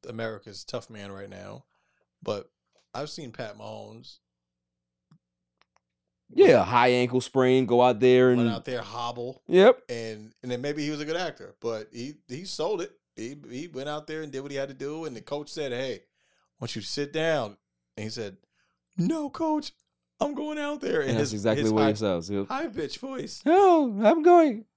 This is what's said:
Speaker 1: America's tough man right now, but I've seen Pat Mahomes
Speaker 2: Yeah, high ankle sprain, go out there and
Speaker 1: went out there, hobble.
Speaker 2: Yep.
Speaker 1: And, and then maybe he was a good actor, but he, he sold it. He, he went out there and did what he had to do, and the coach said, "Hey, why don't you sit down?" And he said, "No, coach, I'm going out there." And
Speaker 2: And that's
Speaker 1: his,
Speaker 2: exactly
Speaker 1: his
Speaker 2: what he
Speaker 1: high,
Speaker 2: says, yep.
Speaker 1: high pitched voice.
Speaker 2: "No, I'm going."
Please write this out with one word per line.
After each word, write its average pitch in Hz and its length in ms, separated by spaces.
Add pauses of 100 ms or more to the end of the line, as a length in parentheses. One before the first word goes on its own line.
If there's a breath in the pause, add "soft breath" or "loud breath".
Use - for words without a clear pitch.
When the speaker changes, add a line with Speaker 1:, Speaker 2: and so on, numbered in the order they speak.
Speaker 1:
America's 110 560
tough - 260
man 101 220
right 98 180
now, 98 360 (580)
but 104 260 (440)
I've 143 160
seen 139 220
Pat 107 260
Mahomes 110 600 (2250)
Speaker 2:
Yeah, 151 300
high 120 260
ankle 123 320
sprain, 131 440
go 120 160
out 123 180
there 127 300
and 123 80
Speaker 1:
went 120 120
out 117 160
there, 123 160
hobble. 120 680
Speaker 2:
Yep. 202 420
Speaker 1:
And, 110 440 (100)
and 123 80
then 120 100
maybe 147 220
he 151 80
was 151 80
a 151 60
good 160 100
actor, 170 460
but 110 300
he, 127 240 (120)
he 143 160
sold 170 380
it. - 100 (240)
He, 123 220 (120)
he 135 180
went 143 200
out 151 200
there 156 140
and 151 100
did 135 100
what 139 100
he 139 60
had 135 100
to 135 80
do, 151 300
and 135 100
the 110 60
coach 147 280
said, 143 220
"Hey, 123 300 (560)
why 117 100
don't - 80
you 110 60
sit 143 320
down?" 151 440 (380)
And 107 80
he 110 60
said, 110 280 (600)
"No, 285 320
coach, 302 420 (480)
I'm 294 160
going 302 240
out 294 220
there." - 200
And 135 100
Speaker 2:
And 113 80
that's 139 120
Speaker 1:
his, 107 100
Speaker 2:
exactly 110 220
Speaker 1:
his 110 80
Speaker 2:
what 110 100
he 107 60
Speaker 1:
high, 104 60
Speaker 2:
says, 95 360
yep. 101 180
Speaker 1:
high 285 200
pitched 170 320
voice. 254 460
Speaker 2:
"No, 320 580
I'm 311 180
going." 311 440 (120)